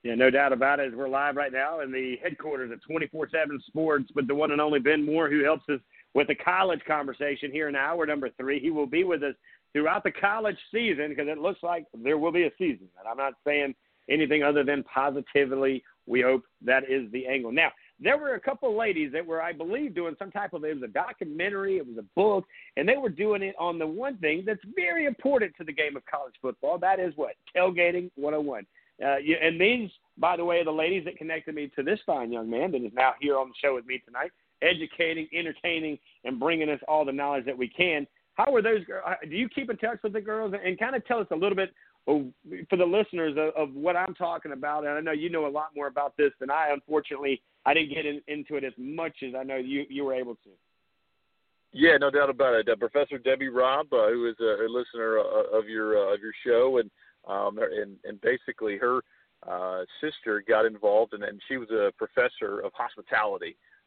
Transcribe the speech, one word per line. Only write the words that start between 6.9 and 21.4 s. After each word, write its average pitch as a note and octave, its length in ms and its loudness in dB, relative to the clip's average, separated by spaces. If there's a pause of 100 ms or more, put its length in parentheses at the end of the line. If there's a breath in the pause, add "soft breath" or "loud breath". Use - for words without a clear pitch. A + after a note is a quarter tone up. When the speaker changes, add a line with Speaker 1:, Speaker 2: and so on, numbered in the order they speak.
Speaker 1:
here D3+ 160 -2
in C#3+ 80 -4
hour D#3 300 0
number C#3+ 320 -2
three. C3+ 220 -2
He C#3+ 100 0
will D3+ 180 0
be D#3+ 160 2
with E3 200 0
us C#3 100 -4 (400 soft breath)
throughout D#3+ 300 0
the F#3+ 80 0
college G#3 460 -2 (140)
season D#3 440 0
'cause D3 120 -4
it D3+ 120 -4
looks F3+ 240 -4
like E3+ 220 -4 (180)
there D3 160 2
will D#3+ 120 2
be F3 120 2
a D3 160 2
season. A2+ 280 -2 (120)
And G2+ 80 -12
I'm A#2 100 -6
not C3+ 160 -2 (120)
saying C#3+ 280 0 (360)
anything D3 340 2
other D3 200 4
than C#3 200 0
positively C3+ 1000 0 (240 soft breath)
we B2 140 2
hope B2+ 220 4 (200)
that C3 260 2
is C3 220 0
the B2+ 160 -6
angle. B2+ 240 -2
Now, D3+ 200 2 (280 soft breath)
there A#3 180 2
were C#4+ 160 -4
a G#3+ 60 -6
couple C4+ 300 -2
of G#3 60 0
ladies F3 360 -2
that D#3+ 120 -4
were, E3 200 -4
I E3+ 100 -6
believe, F#3+ 400 -4
doing E3 240 -4
some F#3+ 140 -12
type G3+ 220 -6
of, D3+ 120 -8
it D#3 80 -2
was C3+ 100 -6
a A#2+ 40 -8
documentary, F#3+ 920 -4